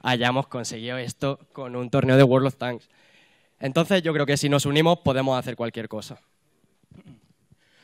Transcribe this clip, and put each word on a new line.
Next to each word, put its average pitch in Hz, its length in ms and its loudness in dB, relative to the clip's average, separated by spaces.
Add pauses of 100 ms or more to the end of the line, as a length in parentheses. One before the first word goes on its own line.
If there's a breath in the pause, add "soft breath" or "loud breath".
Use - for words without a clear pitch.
hayamos 123 460 -2
conseguido 120 520 -10
esto 127 420 -8 (120)
con 123 220 -12
un 123 160 -8
torneo 131 260 4
de 139 60 10
World 131 240 4
of 131 100 -6
Tanks". 120 320 -10 (680 soft breath)
Entonces 165 460 0
yo 160 80 -2
creo 151 120 0
que 139 120 0
si 147 120 0
nos 143 180 2
unimos 156 340 2
podemos 135 360 0
hacer 123 200 -6
cualquier 113 320 -8
cosa. - 320 -14 (1600 soft breath)